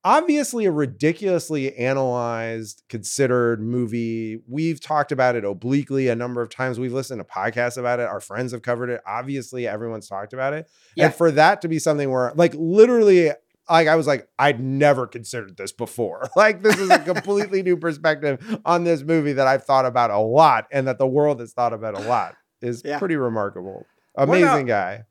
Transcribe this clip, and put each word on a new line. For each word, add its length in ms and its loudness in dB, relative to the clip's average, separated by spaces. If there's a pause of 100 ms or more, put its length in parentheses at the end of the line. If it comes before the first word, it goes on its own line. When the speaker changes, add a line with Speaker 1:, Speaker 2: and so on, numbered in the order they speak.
Speaker 1:
obviously 600 2
a 60 4
ridiculously 1040 -2
analyzed, 1120 -4
considered 720 0
movie. 840 -6
We've 320 -4
talked 320 -2
about 240 2
it 80 -4
obliquely 680 -2
a 60 0
number 280 -6
of 60 -8
times. 300 -6
We've 140 -6
listened 260 -6
to 60 -12
podcasts 520 -4
about 220 0
it. 80 -2
Our 140 -6
friends 300 -6
have 100 -10
covered 300 -4
it. 160 -6
Obviously, 600 -8
everyone's 400 -8
talked 240 -10
about 220 -4
it. 160 -10 (260)
Speaker 2:
Yeah. 120 4
Speaker 1:
And 80 2
for 160 4
that 320 4
to 40 -6
be 120 -2
something 320 0
where, 240 0
like, 200 4
literally, 760 6 (380)
like, 180 6
I 80 6
was 120 2
like, 200 -2 (100)
"I'd 220 2
never 480 2
considered 500 -12
this 140 -10
before." 600 -6
<laughs> 40 -10
Like, 260 4
this 160 4
is 140 2
a 80 8
completely 640 -2
new 140 0
perspective 840 -4
on 200 0
this 180 0
movie 320 0
that 140 2
I've 180 2
thought 220 2
about 240 0
a 80 0
lot 520 4
and 160 -2
that 120 -4
the 80 2
world 320 0
has 120 -12
thought 220 -2
about 260 -8
a 80 -8
lot 280 -2 (260)
is 220 -6
Speaker 2:
Yeah. 160 -6
Speaker 1:
pretty 160 -2
remarkable. 680 -6 (280)
Speaker 2:
What 120 0
about 100 2
Speaker 1:
Amazing 320 4
guy. 440 -2